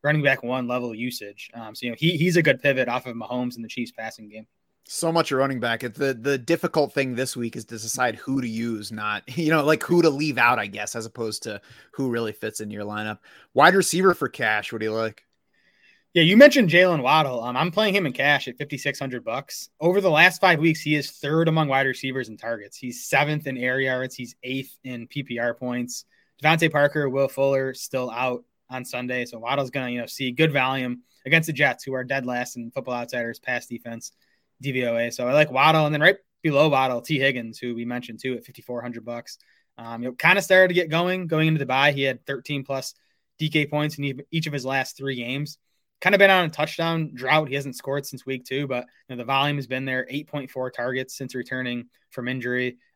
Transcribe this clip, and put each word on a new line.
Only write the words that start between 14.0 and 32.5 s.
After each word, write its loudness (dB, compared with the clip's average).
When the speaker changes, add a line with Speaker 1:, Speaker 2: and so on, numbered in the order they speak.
Speaker 2:
for -4
cash, -2
what -6
do -4
you -2
like? -4
Speaker 1:
Yeah, 6
you 6
mentioned 10
Jaylen 6
Waddle. 2
Um, -4
I'm 0
playing 2
him 0
in -4
cash 2
at -12
fifty-six -6
hundred -8
bucks. -8
Over 2
the 4
last 6
five 4
weeks, 2
he 0
is -2
third 0
among 2
wide 2
receivers -4
in -14
targets. -10
He's -12
seventh 0
in -8
air -2
yards. -4
He's -14
eighth -8
in -12
P -8
P -8
R -2
points. -6
Devontae 4
Parker, 2
Will 0
Fuller 0
still -6
out -4
on -10
Sunday. -6
So -14
Waddle's -2
gonna, -6
you -6
know, -8
see -6
good 4
volume -2
against 4
the -2
Jets, 0
who -8
are -4
dead -2
last -4